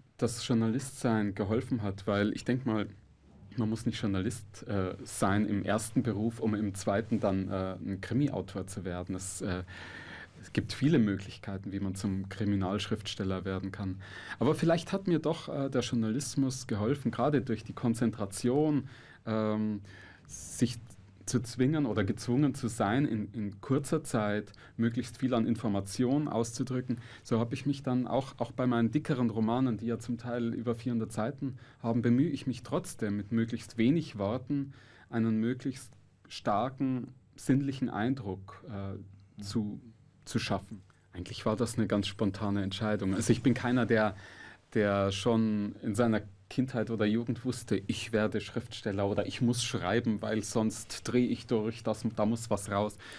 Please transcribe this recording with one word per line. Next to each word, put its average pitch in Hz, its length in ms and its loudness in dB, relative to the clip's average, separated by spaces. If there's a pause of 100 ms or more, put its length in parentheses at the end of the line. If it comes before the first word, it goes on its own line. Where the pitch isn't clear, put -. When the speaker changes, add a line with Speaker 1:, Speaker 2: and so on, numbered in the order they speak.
(180)
Speaker 1:
das - 300 -2
Journalistsein 113 880 2
geholfen 110 460 0
hat, 98 260 -4
weil 104 260 4
ich - 120 -6
denk 127 200 0
mal, 110 220 2 (680)
man 110 120 2
muss 110 180 -2
nicht 113 120 -2
Journalist, 98 680 -2
äh, 95 360 0
sein 104 440 2
im 101 160 0
ersten 113 400 0
Beruf, 113 360 0
um 107 140 2
im 104 220 0
zweiten 104 440 0
dann, 95 300 2
äh, 95 240 -2
ein 95 260 -6
Krimi-Autor 98 680 -2
zu 90 180 -8
werden. 90 280 -4
Das, - 280 -6
äh, 90 220 -2 (760)
es - 140 -18
gibt - 180 -2
viele 147 280 4
Möglichkeiten, 98 720 -2
wie 98 80 -4
man 95 160 -2
zum 95 340 -2
Kriminalschriftsteller 98 1120 0
werden 95 280 -4
kann. 95 280 -6 (380)
Aber 135 160 4
vielleicht 165 400 2
hat 196 140 -2
mir 175 100 4
doch, 156 320 0
äh, 139 200 -2
der 131 120 2
Journalismus 127 840 0
geholfen, 117 420 2
gerade 131 320 2
durch 110 220 -2
die - 100 -12
Konzentration, 127 1120 2 (380)
ähm, 107 560 0 (460)
sich - 500 -2 (480)
zu 120 160 0
zwingen 143 440 2
oder 104 200 2
gezwungen 123 500 2
zu 117 140 -2
sein, 117 340 2
in, 104 300 -2
in 101 260 -6
kurzer 139 420 0
Zeit 104 520 0 (240)
möglichst 117 400 0
viel 127 160 0
an 113 120 4
Informationen 120 840 2
auszudrücken. 120 720 -2 (220)
So - 160 0
hab 117 140 2
ich 135 140 -4
mich 139 180 -2
dann 127 240 2
auch, 131 300 0
auch - 160 -4
bei 127 120 0
meinen 117 260 4
dickeren 123 380 2
Romanen, 113 460 2
die 107 120 -4
ja 113 120 -2
zum 120 180 -4
Teil 120 360 -2
über 117 200 -2
vierhundert 117 380 -2
Seiten 131 460 -4 (260)
haben, 117 180 2
bemühe 123 280 6
ich - 180 -4
mich 120 160 -4
trotzdem, 110 540 -2
mit 101 160 -4
möglichst 113 440 -2
wenig 139 400 4
Worten 131 540 -2 (380)
einen 113 320 2
möglichst 127 500 -4 (380)
starken 127 800 0 (260)
sinnlichen 135 540 2
Eindruck, 101 800 -4
äh, 98 240 -6
Speaker 2:
Mhm. - 500 -16
Speaker 1:
zu, 104 380 -4 (420)
zu - 160 -2
schaffen. 104 420 -4 (300)
Eigentlich - 340 -8
war 110 120 2
das 113 200 0
eine 110 100 2
ganz 104 200 2
spontane 101 560 -2
Entscheidung. 101 500 0
Also 95 200 4
ich - 100 2
bin 127 100 6
keiner, 123 320 2
der, 107 300 4 (580)
der 101 380 4
schon 107 720 2
in 110 100 0
seiner 110 280 4 (280)
Kindheit 127 420 0
oder 107 140 2
Jugend 117 380 0
wusste, 120 320 0 (120)
"Ich - 260 -4
werde 107 260 4
Schriftsteller" 101 720 -4
oder 101 160 2
"Ich - 160 -4
muss 120 240 2
schreiben, 110 560 0
weil 107 220 -2
sonst - 600 -2
dreh 123 220 2
ich 120 200 -2
durch, 113 380 0
das, 110 220 -2 (100)
da 107 100 2
muss 113 240 -2
was 104 220 -2
raus", 101 260 0 (220)